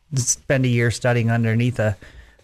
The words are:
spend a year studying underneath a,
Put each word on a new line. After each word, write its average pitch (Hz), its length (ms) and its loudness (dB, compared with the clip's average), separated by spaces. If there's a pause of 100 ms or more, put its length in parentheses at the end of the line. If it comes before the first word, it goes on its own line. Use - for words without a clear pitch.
(140)
spend 131 520 0
a - 20 2
year 120 220 2
studying 120 400 0
underneath 117 480 0
a, 107 180 0 (480)